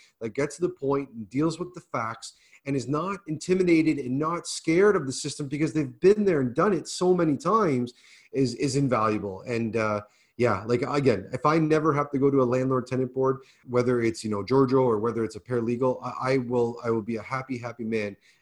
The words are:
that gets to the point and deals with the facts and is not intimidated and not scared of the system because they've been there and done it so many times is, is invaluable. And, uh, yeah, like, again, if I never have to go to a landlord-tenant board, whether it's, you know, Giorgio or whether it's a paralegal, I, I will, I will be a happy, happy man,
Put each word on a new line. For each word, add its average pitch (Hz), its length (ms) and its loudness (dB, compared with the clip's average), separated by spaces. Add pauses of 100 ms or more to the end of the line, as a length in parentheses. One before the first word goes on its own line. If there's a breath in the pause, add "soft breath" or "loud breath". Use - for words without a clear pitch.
(220 soft breath)
that 113 120 -6
gets - 220 -4
to 170 80 -4
the 180 60 -2
point 139 420 -2
and 110 180 -12
deals 151 300 0
with 175 160 -10
the 165 60 -18
facts 117 520 -8 (320 soft breath)
and 139 100 -2
is 120 120 -4
not 170 400 -4
intimidated 160 720 2
and 127 180 -4
not 160 300 -4
scared 190 480 4
of 156 100 0
the 131 80 -6
system 147 340 -8
because 147 240 -2
they've 143 280 -4
been 202 260 6
there 165 160 2
and 120 140 -2
done 196 180 2
it 156 140 -2
so 180 260 2
many 160 240 2
times 160 560 0 (400 soft breath)
is, 127 220 0
is 135 200 -2
invaluable. 107 680 0
And, 113 340 -2
uh, 107 260 0 (360 soft breath)
yeah, 110 280 2
like, 120 160 0
again, 135 500 0
if 127 140 -6
I 156 140 4
never 156 340 2
have 143 180 -2
to 139 60 -2
go 139 120 4
to 135 120 4
a - 20 4
landlord-tenant 127 680 0
board, 131 240 0 (320 soft breath)
whether 123 320 2
it's, 113 200 0
you 110 80 -6
know, 101 140 -2
Giorgio 131 380 4
or 117 180 2
whether 113 240 -2
it's 107 140 -6
a - 20 -12
paralegal, 123 640 -2
I, 127 300 -2
I 135 60 4
will, 120 440 0
I 120 60 -2
will 113 140 0
be 113 120 -6
a 104 60 -6
happy, 131 360 -6
happy 117 280 -10
man, 107 320 -4 (240 soft breath)